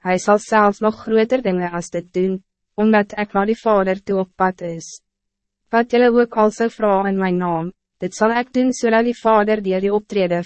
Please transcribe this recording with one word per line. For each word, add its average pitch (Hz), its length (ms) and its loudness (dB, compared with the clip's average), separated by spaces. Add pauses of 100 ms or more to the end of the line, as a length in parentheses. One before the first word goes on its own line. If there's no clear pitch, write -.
hy 185 160 0
sal 208 200 2
selfs 208 420 0
nog 220 200 -2
groter 226 400 0
dinge 180 320 -2
as 175 180 -8
dit 175 200 -6
doen, 190 240 -2 (420)
omdat 214 400 2
ek 208 160 -6
na 196 100 0
die 226 120 -2
Vader 196 420 0
toe 190 240 -2
op 185 160 -20
pad 185 260 -2
is. 165 220 -10 (840)
Wat 240 220 0
julle 240 220 4
ook 233 260 0
al 214 140 2
sou 233 180 -2
vra 208 220 0 (160)
in 196 100 -2
my 190 140 0
naam, 175 360 -4 (300)
dit 180 160 -8
sal 220 180 2
ek 247 220 -4
doen 254 180 2
sodat 226 320 0
die 240 120 -4
Vader 214 440 2
deur 190 220 -2
die 202 100 0
optrede 190 520 -2